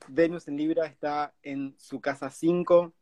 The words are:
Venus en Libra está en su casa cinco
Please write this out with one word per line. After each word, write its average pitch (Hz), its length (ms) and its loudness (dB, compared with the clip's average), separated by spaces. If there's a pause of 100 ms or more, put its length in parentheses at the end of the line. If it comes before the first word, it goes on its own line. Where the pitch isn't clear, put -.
Venus 165 400 0
en 143 100 -6
Libra 160 280 -2
está 147 560 -6
en 139 360 -8
su - 220 -12
casa 139 300 -6
cinco 175 720 2